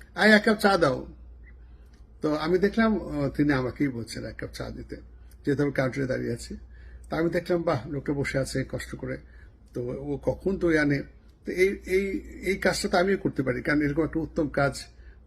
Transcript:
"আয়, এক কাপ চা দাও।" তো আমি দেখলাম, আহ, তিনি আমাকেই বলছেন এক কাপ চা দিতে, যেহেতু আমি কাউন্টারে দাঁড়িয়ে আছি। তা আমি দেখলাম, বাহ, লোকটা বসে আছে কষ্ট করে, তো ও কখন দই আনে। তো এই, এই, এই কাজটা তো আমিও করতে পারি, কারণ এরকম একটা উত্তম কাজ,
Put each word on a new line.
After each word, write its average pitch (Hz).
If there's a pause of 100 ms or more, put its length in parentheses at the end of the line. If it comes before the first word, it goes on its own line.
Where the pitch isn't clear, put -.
(160)
"আয়, 202
এক 208
কাপ 214
চা 196
দাও।" 143 (1120)
তো 151
আমি 156
দেখলাম, 202
আহ, 147
তিনি 147
আমাকেই 127
বলছেন 117
এক 110
কাপ -
চা 120
দিতে, 117 (500)
যেহেতু 143
আমি 143
কাউন্টারে 131
দাঁড়িয়ে 123
আছি। 196 (520)
তা 147
আমি 165
দেখলাম, 175
বাহ, 151
লোকটা 143
বসে 139
আছে 131
কষ্ট -
করে, 131 (560)
তো 131
ও 135
কখন 180
দই 165
আনে। 143 (420)
তো 202
এই, 196
এই, 190 (220)
এই 190
কাজটা -
তো 196
আমিও 185
করতে 143
পারি, 127
কারণ 147
এরকম 147
একটা 151
উত্তম 156
কাজ, 139 (420)